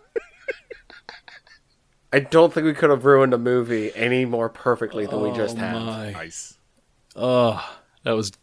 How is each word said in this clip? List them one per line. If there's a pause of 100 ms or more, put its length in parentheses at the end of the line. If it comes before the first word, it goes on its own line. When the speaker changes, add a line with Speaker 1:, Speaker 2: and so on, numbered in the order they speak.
(2250)
Speaker 1:
I
don't
think
we
could
have
ruined
a
movie
any
more
perfectly
than
we
just
Speaker 2:
Oh,
Speaker 1:
have.
Speaker 2:
my.
Speaker 3:
Nice. (580)
Speaker 2:
Oh, (280)
that
was, (120)